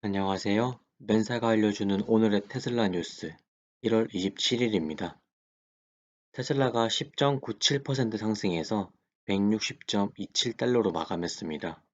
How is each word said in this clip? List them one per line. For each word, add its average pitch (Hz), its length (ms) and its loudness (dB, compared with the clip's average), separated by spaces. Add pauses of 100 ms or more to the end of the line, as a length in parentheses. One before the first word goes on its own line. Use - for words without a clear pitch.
안녕하세요. 101 760 0 (200)
맨사가 110 500 2
알려주는 104 580 2
오늘의 110 400 4
테슬라 120 400 -2
뉴스 85 480 -6 (460)
일월 110 320 2
이십칠 98 480 0
일입니다. 87 580 -2 (1120)
테슬라가 127 560 2
십 - 300 -4
점 143 240 2
구칠 - 420 -2
퍼센트 127 320 -2
상승해서 101 760 -2 (320)
백육십 101 600 0
점 101 280 0
이칠 - 380 -4
달러로 120 400 2
마감했습니다. 82 920 -6 (100)